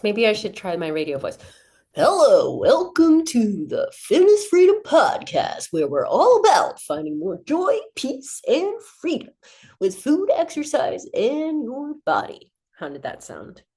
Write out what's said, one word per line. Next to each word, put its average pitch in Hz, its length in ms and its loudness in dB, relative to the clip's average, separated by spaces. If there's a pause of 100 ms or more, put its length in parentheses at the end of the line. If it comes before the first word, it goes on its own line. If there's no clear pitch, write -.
Maybe 214 240 0
I 214 60 4
should 214 220 -6
try 175 220 -8
my 170 120 -6
radio 156 300 -6
voice. 85 200 -8 (560)
Hello, 269 640 4
welcome 330 680 2
to 208 440 -2
the 117 260 -4
Fitness 392 520 4
Freedom 370 380 6
Podcast, - 880 0
where 156 180 -2
we're - 180 -2
all 427 340 4
about 381 400 2
finding 151 380 -8
more 175 280 -6
joy, 359 320 -2 (160)
peace, - 520 -10
and 381 360 -2 (180)
freedom - 300 -6 (500)
with 190 160 -2
food, 320 380 -2
exercise, - 800 -6
and 302 500 -4
your 277 300 -10 (100)
body. - 460 -6 (280)
How 160 120 -12
did 143 120 -16
that - 200 -12
sound? - 400 -20 (140)